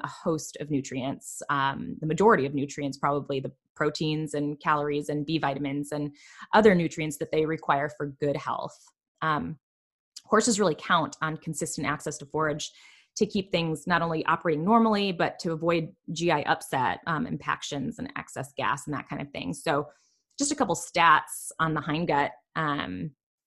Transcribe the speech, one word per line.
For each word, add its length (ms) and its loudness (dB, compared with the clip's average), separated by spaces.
a 40 -8
host 520 -6
of 100 -8
nutrients, 800 -6
um, 520 -2
the 40 -6
majority 400 6
of 80 -4
nutrients, 440 -4
probably 420 -2
the 120 -8
proteins 600 -2
and 240 -2
calories 500 0
and 160 -2
B 140 0
vitamins 520 -2
and 200 -4
other 220 10
nutrients 420 0
that 140 -6
they 140 4
require 440 0
for 180 -6
good 140 0
health. 420 -6
Um, 360 -2
horses 340 4
really 160 4
count 460 0
on 160 -4
consistent 500 -6
access 320 -4
to 60 -14
forage 440 -2
to 100 2
keep 260 -4
things 360 -2
not 140 2
only 240 0
operating 400 2
normally, 460 4
but 280 -2
to 120 -4
avoid 380 0
G 200 2
I 100 4
upset, 680 0
um, 180 -2
impactions 720 -6
and 200 -10
excess 400 -10
gas 300 -2
and 80 -6
that 120 -10
kind 140 -8
of 100 -10
thing. 220 -6
So 340 -2
just 140 -2
a 40 -2
couple 200 0
stats 840 4
on 160 0
the 60 -2
hindgut. 500 0
Um, 560 -4